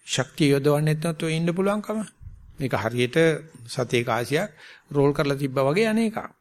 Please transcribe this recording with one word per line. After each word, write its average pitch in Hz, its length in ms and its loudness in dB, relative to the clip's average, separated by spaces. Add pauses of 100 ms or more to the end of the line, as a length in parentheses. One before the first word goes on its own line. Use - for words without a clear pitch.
ශක්තිය - 460 0
යොදවන්නෙත් 147 520 2
නැතුව 165 280 -4
ඉන්න 165 200 0
පුළුවන්කම. 202 500 -2 (540)
මේක 131 220 -4
හරියට 120 420 0 (480)
සතේ 120 380 -2
කාසියක් 120 460 -2 (380)
රෝල් 143 260 4
කරලා 143 240 0
තිබ්බා 135 280 0
වගේ 185 220 2
අනේකක්. 220 300 0 (240)